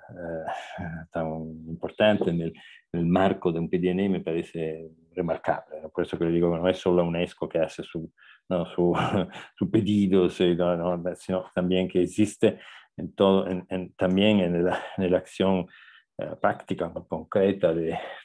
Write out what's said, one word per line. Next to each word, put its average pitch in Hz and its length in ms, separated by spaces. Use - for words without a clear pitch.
eh, 85 680
tan 80 160
importante 95 600
en 85 120
el, 82 120
en 87 80
el 82 60
marco 92 460
de 82 80
un 85 100
P 92 80
D 90 120
N 95 160
A 98 40
me 87 120
parece 82 680
remarcable, 80 680
¿no? 78 80
Por 85 160
eso 82 120
que 85 80
le 85 60
digo 85 200
que 82 80
no 90 100
es 90 80
solo 90 200
la 87 60
unesco 85 440
que 82 120
hace 80 240
su, 80 280
¿no? 87 160
Su, 87 280
<laughs> - 640
su 92 120
pedido, 98 600
sí, 87 260
no, 87 200
no, 87 400
sino 92 380
también 92 340
que 90 160
existe 104 560
en - 160
todo, 98 340
en, 90 220
en, 92 240
también 98 460
en 87 260
la, 90 160
en 92 140
la 90 60
acción, 95 500
eh, 80 220
práctica, 92 540
concreta 95 640
de, 82 240